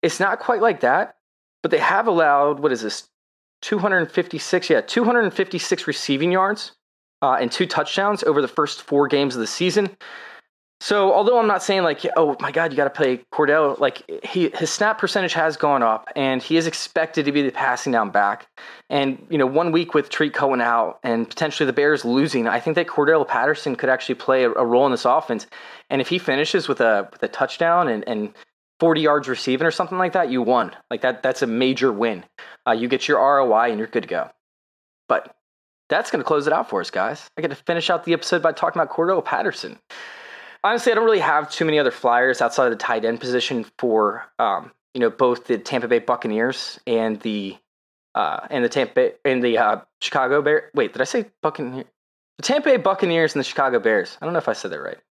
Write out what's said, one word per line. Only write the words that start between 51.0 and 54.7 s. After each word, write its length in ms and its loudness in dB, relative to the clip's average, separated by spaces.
I 20 2
say 220 -4
Buccaneer-, 420 -6
the 40 -18
Tampa 280 0
Bay 80 6
Buccaneers 560 2
and 60 0
the 40 -2
Chicago 340 0
Bears. 440 0
I 20 -14
don't 80 -4
know 60 0
if 100 -4
I 60 0
said 160 -10